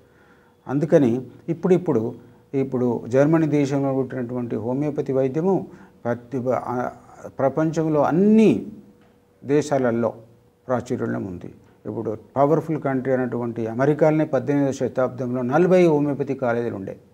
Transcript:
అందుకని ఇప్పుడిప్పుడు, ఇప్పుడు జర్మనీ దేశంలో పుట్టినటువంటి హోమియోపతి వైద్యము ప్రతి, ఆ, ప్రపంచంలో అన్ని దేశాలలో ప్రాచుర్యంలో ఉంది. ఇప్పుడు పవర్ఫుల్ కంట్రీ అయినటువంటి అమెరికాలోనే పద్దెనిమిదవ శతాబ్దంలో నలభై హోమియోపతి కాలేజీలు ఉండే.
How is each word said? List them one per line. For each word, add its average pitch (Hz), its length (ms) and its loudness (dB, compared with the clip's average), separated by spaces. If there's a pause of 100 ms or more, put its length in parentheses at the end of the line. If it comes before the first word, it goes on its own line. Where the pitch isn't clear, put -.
(680)
అందుకని 139 540 2 (280)
ఇప్పుడిప్పుడు, 165 680 0 (380)
ఇప్పుడు 127 540 -2
జర్మనీ 147 400 4
దేశంలో 139 460 0
పుట్టినటువంటి 123 600 -4
హోమియోపతి 139 580 -4
వైద్యము 143 540 0 (360)
ప్రతి, 120 460 -6
ఆ, 123 420 -4 (480)
ప్రపంచంలో 156 640 2
అన్ని 196 600 4 (800)
దేశాలలో 127 680 0 (540)
ప్రాచుర్యంలో 120 520 -4
ఉంది. 92 340 -10 (320)
ఇప్పుడు 110 320 -8 (200)
పవర్ఫుల్ 151 440 2
కంట్రీ 131 320 -2
అయినటువంటి 120 540 -4
అమెరికాలోనే 151 580 2
పద్దెనిమిదవ 139 460 -2
శతాబ్దంలో 123 680 -4
నలభై 170 460 4
హోమియోపతి 143 460 0
కాలేజీలు 120 420 -2
ఉండే. 95 220 -10 (160)